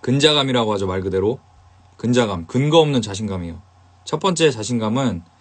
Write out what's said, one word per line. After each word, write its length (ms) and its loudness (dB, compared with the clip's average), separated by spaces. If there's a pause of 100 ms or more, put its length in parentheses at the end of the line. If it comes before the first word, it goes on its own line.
근자감이라고 720 2
하죠, 160 -2
말 120 -2
그대로. 380 -2 (580)
근자감, 520 0
근거 320 2
없는 220 2
자신감이에요. 600 -8 (420)
첫 140 -6
번째 320 2
자신감은 720 -2 (180)